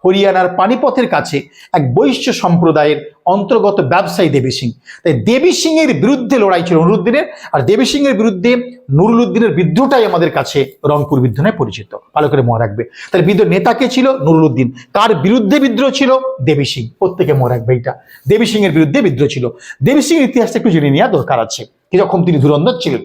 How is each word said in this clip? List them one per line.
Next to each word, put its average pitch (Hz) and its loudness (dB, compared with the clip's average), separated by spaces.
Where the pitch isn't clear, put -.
হরিয়ানার 185 2
পানিপথের 247 0
কাছে 147 -4
এক 160 0
বৈশ্য 262 0
সম্প্রদায়ের 156 0
অন্তর্গত 202 0
ব্যবসায়ী 175 0
দেবী 131 0
সিং। 120 -6
তাই 165 0
দেবী 277 2
সিংয়ের 311 0
বিরুদ্ধে 254 0
লড়াই 180 2
ছিল 175 0
নুরুল 180 2
উদ্দিনের, 247 0
আর 151 0
দেবী 226 2
সিংয়ের 277 0
বিরুদ্ধে 220 0
নুরুল 226 4
উদ্দিনের 220 0
বিদ্রোহটাই 233 2
আমাদের 170 0
কাছে 139 -2
রংপুর 147 0
বিদ্রোহ 127 -2
নামে 220 0
পরিচিত, 110 -8
ভালো 151 0
করে 135 0
মনে 117 0
রাখবে। 107 -4
তাহলে 175 0
বিদ্রোহ 202 2
নেতা 185 0
কে 254 -2
ছিল? 262 2
নুরুল 160 4
উদ্দিন। 120 0
কার 220 2
বিরুদ্ধে 220 2
বিদ্রোহ 262 2
ছিল? 262 2
দেবী 143 0
সিং, 123 -8
প্রত্যেকে 175 0
মনে 127 0
রাখবে 117 -4
এটা, 123 -6
দেবী 226 4
সিংয়ের 202 0
বিরুদ্ধে 160 2
বিদ্রোহ 143 0
ছিল। 123 -4
দেবী 285 4
সিংয়ের 294 2
ইতিহাসটা 226 0
একটু 233 0
জেনে 147 2
নেওয়া 208 2
দরকার 135 -2
আছে, - -12
কিরকম 190 0
তিনি 170 2
ধুরন্ধর 147 2
ছিলেন। 127 -4